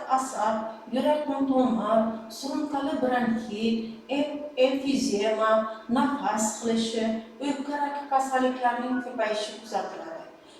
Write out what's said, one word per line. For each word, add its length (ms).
asab, 460
yurak-qon 560
tomir, 540
surunkali 720
bronxit, 800
em-, 360
emfizema, 920
nafas 720
qilishi, 500
o'pka 420
raki 300
kasalliklarining 920
ko'payishi 540
kuzatiladi. 720